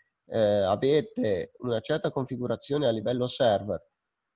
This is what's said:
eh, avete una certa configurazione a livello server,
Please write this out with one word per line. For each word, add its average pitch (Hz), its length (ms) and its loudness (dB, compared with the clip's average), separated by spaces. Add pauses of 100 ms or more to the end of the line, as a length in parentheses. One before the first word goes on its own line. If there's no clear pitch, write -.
(260)
eh, - 140 -4
avete 104 1200 2
una 120 200 -2
certa 151 320 -2
configurazione 127 760 -4
a 120 60 4
livello 120 360 -2
server, 104 540 0 (540)